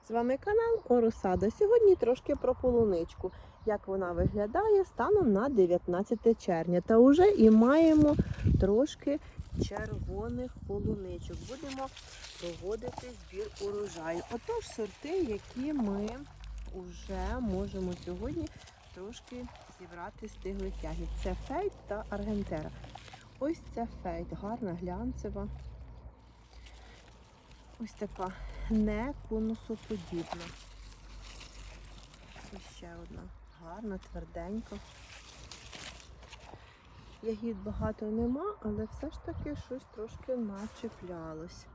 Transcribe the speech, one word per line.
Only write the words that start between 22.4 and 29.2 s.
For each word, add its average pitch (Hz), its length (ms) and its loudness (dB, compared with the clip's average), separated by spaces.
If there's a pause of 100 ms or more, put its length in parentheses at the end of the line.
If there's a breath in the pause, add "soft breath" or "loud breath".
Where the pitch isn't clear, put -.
Ось 311 220 -4 (140)
це 233 120 -4 (160)
фейт, 170 260 -6 (140)
гарна, 208 380 -6
глянцева. 202 680 -6 (2250 loud breath)
Ось - 80 -12
така 190 400 -8 (380 loud breath)
не 214 440 0 (140)